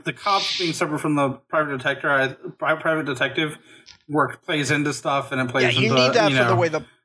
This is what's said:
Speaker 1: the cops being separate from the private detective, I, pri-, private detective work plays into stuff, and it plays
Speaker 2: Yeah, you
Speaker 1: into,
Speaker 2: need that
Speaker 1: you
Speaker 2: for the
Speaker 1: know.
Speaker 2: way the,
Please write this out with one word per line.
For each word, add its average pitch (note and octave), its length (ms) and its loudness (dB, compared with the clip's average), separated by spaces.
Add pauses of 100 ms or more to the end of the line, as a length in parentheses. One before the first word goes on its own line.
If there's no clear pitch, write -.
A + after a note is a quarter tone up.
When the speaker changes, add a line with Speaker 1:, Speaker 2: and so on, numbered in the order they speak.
Speaker 1:
the C#3+ 80 -4
cops - 460 -2
being E3+ 140 -2
separate D3+ 280 -4
from D3+ 160 0
the C#3 140 2 (180)
private D3+ 300 0
detective, C#3 320 -2
I, C3+ 180 2 (300)
pri-, D#3 220 0
private D#3 260 0
detective C#3+ 520 -2 (500)
work C#3+ 360 0
plays D3 260 -2
into D3 240 0
stuff, C#3 380 -2
and C3+ 80 -2
it B2+ 100 -2
plays B2+ 240 2
Speaker 2:
Yeah, - 60 0
you - 100 2
Speaker 1:
into, C3 120 4
Speaker 2:
need - 120 4
that G#3+ 160 4
Speaker 1:
you C3+ 80 2
Speaker 2:
for B2+ 60 4
the A#2 100 2
Speaker 1:
know. A#2 60 2
Speaker 2:
way E3+ 80 2
the, D#3 160 -4 (200)